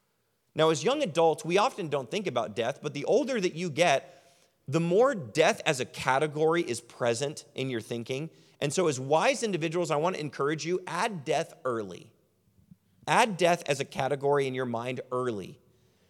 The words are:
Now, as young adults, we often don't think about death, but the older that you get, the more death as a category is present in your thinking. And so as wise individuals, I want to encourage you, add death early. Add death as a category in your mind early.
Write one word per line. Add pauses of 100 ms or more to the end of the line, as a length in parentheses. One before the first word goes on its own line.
(560)
Now,
as
young
adults,
we
often
don't
think
about
death,
but
the
older
that
you
get, (300)
the
more
death
as
a
category
is
present (100)
in
your
thinking. (300)
And
so
as
wise
individuals,
I
want
to
encourage
you,
add
death (100)
early. (960)
Add
death
as
a
category
in
your
mind (100)
early. (500)